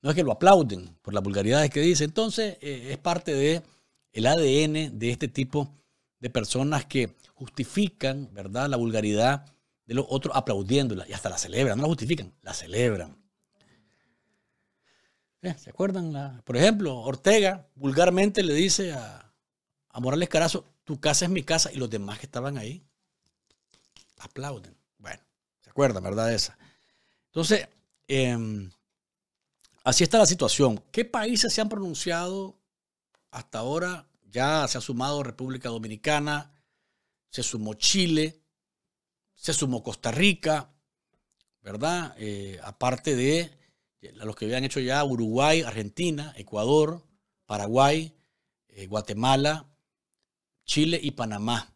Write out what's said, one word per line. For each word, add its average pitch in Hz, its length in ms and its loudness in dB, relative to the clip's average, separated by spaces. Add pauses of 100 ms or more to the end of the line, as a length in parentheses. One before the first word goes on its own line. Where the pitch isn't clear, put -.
No 139 80 -2
es 147 60 2
que 175 80 2
lo 123 80 0
aplauden 110 680 4
por 101 120 -10
las 98 80 0
vulgaridades 104 480 2
que 147 100 -2
dice. 156 240 4
Entonces, 214 560 -4
eh, 131 300 -10
es 139 80 -8
parte 170 360 -2
de 156 280 2 (500)
el 110 140 0
A 139 80 6
D 147 300 4
N 151 260 -2
de 113 200 -4
este 120 180 -4
tipo 139 440 -4 (460)
de 123 120 -8
personas 131 560 -2
que 120 280 -2 (200)
justifican, 135 960 -4
¿verdad?, 101 360 -6
la 135 100 0
vulgaridad 113 680 2 (400)
de 113 100 -10
los 135 140 0
otros 135 280 -2
aplaudiéndola, 110 680 -2
y - 60 -14
hasta - 160 -8
la 90 100 -6
celebran, 110 400 0
no 135 40 -2
la 151 60 0
justifican, 139 540 -4
la - 100 -14
celebran. 92 640 -2 (2250)
Eh, 180 140 -6
¿se - 140 -20
acuerdan? 185 420 -2
La... 139 320 -10
por 120 120 -4
ejemplo, 180 420 4
Ortega 185 800 2
vulgarmente 180 680 4
le 160 120 2
dice 180 380 0
a, 110 400 -14 (580)
a 120 100 -12
Morales 143 280 0
Carazo, 170 360 2 (200)
"Tu 143 140 -8
casa 147 280 2
es 170 40 0
mi 185 120 0
casa", 160 300 0
y - 40 -10
los 123 140 -4
demás 104 280 -8
que - 80 -16
estaban 135 320 -6
ahí 120 240 -10 (1400)
aplauden. 110 580 -14 (220)
Bueno, - 240 -16 (380)
¿se - 100 -20
acuerdan, 120 320 2
verdad, 104 260 0
de 117 60 2
esa? - 240 -4 (680)
Entonces, 165 420 0 (400)
em, 117 600 -2 (1120)
así 127 200 6
está 226 140 4
la 208 80 10
situación. 139 640 4
¿Qué 226 140 0
países 226 500 0
se 220 60 0
han 214 80 0
pronunciado 190 920 -6 (720)
hasta 117 300 -10
ahora? 160 460 -4 (240)
Ya 139 380 0
se - 80 -4
ha 123 60 -6
sumado 139 400 -4
República 127 480 -8
Dominicana, 147 840 -4 (800)
se - 120 -8
sumó 107 320 -6
Chile, 156 680 2 (920)
se - 200 -4
sumó 127 280 -2
Costa 117 280 -6
Rica, 156 580 2 (920)
¿verdad? 151 560 -6
Eh, 101 440 -10
aparte 123 540 -2
de, 151 340 2 (500)
eh, - 140 -20
los 107 220 -12
que - 80 -8
habían 123 200 -2
hecho 135 160 -4
ya 131 240 0
Uruguay, 131 580 2
Argentina, 147 760 -6
Ecuador, 143 640 0 (440)
Paraguay, 135 680 2 (540)
eh, 98 180 -16
Guatemala, 131 800 0 (1000)
Chile 160 380 2
y 143 100 -4
Panamá. 110 640 -4